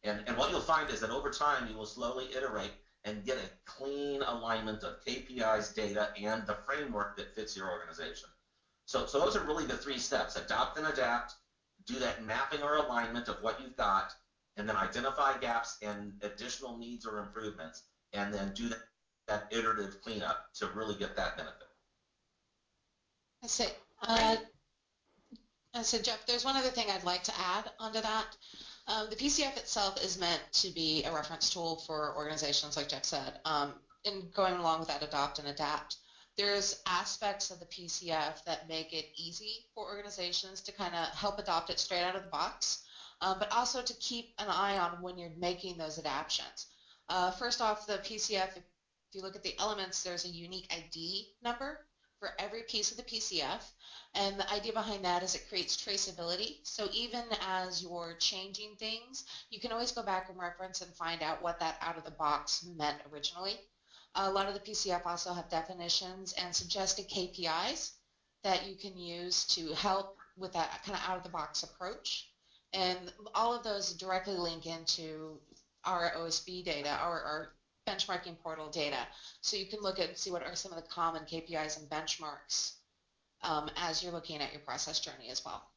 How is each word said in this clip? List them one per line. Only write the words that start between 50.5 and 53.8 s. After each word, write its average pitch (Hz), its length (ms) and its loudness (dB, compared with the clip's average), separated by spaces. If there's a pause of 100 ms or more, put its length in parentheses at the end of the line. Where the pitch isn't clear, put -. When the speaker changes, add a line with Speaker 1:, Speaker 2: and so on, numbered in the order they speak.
Speaker 2:
I 165 220 -4
D 180 360 -6 (160)
number 254 360 -4 (380)
for 196 220 -4
every 208 240 -4
piece 214 280 0
of - 60 -10
the 240 60 -10
P 226 160 -6
C 175 220 0
F, 156 320 -2 (400)